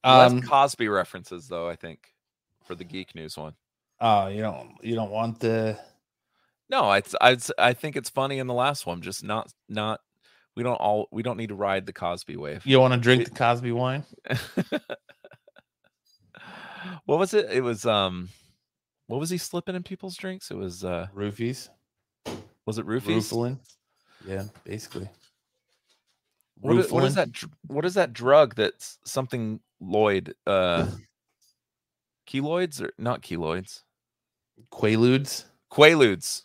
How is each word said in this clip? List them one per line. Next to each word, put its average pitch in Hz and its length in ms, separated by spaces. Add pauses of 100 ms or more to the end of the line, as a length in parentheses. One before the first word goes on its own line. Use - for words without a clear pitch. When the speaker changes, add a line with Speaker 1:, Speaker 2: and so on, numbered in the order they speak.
Speaker 1:
Less 131 260
Speaker 2:
Um, 123 100
Speaker 1:
Cosby 135 460
references, 90 600
though, 85 200
I 87 60
think, 82 240 (640)
for 90 100
the 87 120
geek 87 300
news 80 220
one. 78 160 (460)
Speaker 2:
Oh, 104 280
you 101 140
don't, 82 400
you 113 140
don't 110 160
want 113 300
the 113 360 (920)
Speaker 1:
No, 254 240
it's, 101 280
I, 127 100
it's, 123 260
I 123 160
think 147 240
it's 123 120
funny 135 300
in 131 80
the 127 60
last 135 320
one, 87 160
just 92 240
not, 107 260 (180)
not, 107 300 (560)
we 117 80
don't 123 120
all, 104 360
we 113 120
don't 117 140
need 113 120
to 104 60
ride 98 300
the 95 80
Cosby - 440
wave. 73 280
Speaker 2:
You 135 120
don't 131 60
wanna 127 140
drink 120 260
Speaker 1:
It - 100
Speaker 2:
the - 40
Cosby 120 360
wine? 127 360
Speaker 1:
<laughs> - 60 (3000)
What 143 140
was 190 140
it? 208 160
It 120 120
was, 120 240
um, 95 420 (800)
what 117 120
was 165 100
he 180 80
slipping 175 380
in 180 80
people's 185 340
drinks? 190 340
It 95 60
was, 92 260
uh, 90 320
Speaker 2:
Roofies. 104 540 (960)
Speaker 1:
was 110 120
it 107 80
roofies? 113 460
Speaker 2:
Roofalin. 120 260 (680)
Yeah, 95 160 (220)
basically. 98 440 (1500)
Speaker 1:
What 117 180
is, - 140
what - 140
is 139 80
Speaker 2:
Roofalin. - 20
Speaker 1:
that 160 160
dr-, - 200 (160)
what 143 180
is 180 80
that 175 180
drug 127 440
that's - 500
something 117 560 (180)
Lloyd, 98 540 (120)
uh, 87 420 (680)
Speaker 2:
<laughs> - 720
Speaker 1:
keloids 151 520
or - 160
not 120 240
keloids? 85 600 (880)
Speaker 2:
Quaaludes? 120 760 (260)
Speaker 1:
Quaaludes. 143 720